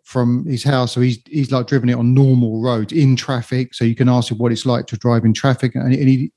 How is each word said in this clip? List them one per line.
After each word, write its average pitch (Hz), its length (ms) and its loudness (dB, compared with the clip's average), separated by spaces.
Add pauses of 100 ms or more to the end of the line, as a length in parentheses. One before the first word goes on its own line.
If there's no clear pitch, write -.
from 123 420 -2
his 131 160 -4
house. 131 300 0
So 123 80 -2
he's, 123 260 2
he's, 139 240 -4
like, 127 160 -2
driven 123 220 0
it 123 60 2
on 120 200 2
normal 123 480 2
roads 117 300 -2
in 139 240 4
traffic. 127 580 -6
So - 100 -4
you 117 120 0
can 127 120 2
ask 123 220 0
him 107 80 -6
what 117 140 0
it's 110 120 -6
like 127 220 -2
to 113 100 -10
drive 117 280 0
in 113 80 4
traffic. 127 420 -2
And, 127 180 0
and 135 160 2
he, 131 280 0